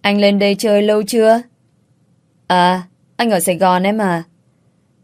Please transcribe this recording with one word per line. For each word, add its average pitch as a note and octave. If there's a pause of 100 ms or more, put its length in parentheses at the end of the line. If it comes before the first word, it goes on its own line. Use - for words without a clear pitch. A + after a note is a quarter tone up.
Anh G3+
lên G3+
đây G3+
chơi G#3
lâu G#3+
chưa?" A3+ (1040)
"À, F3+ (340)
anh A#3
ở F#3+
Sài F3
Gòn F3+
em G#3
à." F3+ (800)